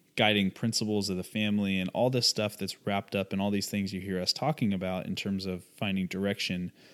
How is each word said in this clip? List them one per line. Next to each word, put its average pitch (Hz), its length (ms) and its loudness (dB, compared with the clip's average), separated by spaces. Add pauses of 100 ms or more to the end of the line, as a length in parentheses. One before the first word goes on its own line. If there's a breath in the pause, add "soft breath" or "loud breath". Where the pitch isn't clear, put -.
(160)
guiding 104 340 4
principles 107 600 0
of 92 80 -2
the 92 40 -4
family, 104 560 0
and 92 140 -2
all 120 160 2
this 127 180 2
stuff 107 300 0
that's - 300 -8
wrapped 101 280 -2
up 98 200 0
in 98 60 0
all 101 100 2
these 101 180 0
things 98 240 -2
you 92 80 -4
hear 92 200 -4
us 92 120 0
talking 127 400 2
about 92 340 -2
in 95 80 -4
terms 98 300 -4
of 92 180 -4 (140)
finding 95 300 0
direction. 92 640 -2 (220 loud breath)